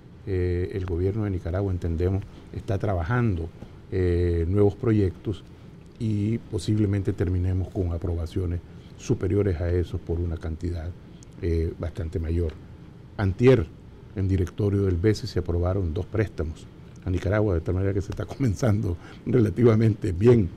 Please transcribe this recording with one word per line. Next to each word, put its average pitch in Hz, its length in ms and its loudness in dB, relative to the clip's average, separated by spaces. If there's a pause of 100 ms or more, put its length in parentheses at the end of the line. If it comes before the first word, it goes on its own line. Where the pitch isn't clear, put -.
(280)
eh, 90 460 0
el 92 120 -4
gobierno 95 380 0
de 104 60 0
Nicaragua, 95 420 -2
entendemos, 90 520 0 (300)
está - 240 -4
trabajando, 95 720 0 (440)
eh, 87 580 2
nuevos 101 260 4
proyectos 104 680 0 (540)
y 110 420 0
posiblemente 101 720 0
terminemos 92 560 0
con 87 240 0
aprobaciones 85 640 -2 (380)
superiores 98 640 2
a 85 100 0
esos 90 300 0
por 85 180 -4
una 85 180 -2
cantidad, 82 520 -6 (520)
eh, 82 380 0
bastante 85 400 -4
mayor. 82 320 0 (640)
Antier, 98 500 6 (500)
en 95 120 0
directorio 95 560 2
del 92 140 2
bese, 101 280 2
se 101 140 -2
aprobaron 87 540 0
dos 85 120 -2
préstamos 82 600 -4 (380)
a 92 40 -4
Nicaragua, 98 440 2
de 82 80 0
tal 90 140 -2
manera 98 180 0
que 101 80 -2
se - 100 -6
está - 140 -4
<laughs> - 120 -12
comenzando 107 600 0 (280)
relativamente 110 840 4
bien. 104 460 6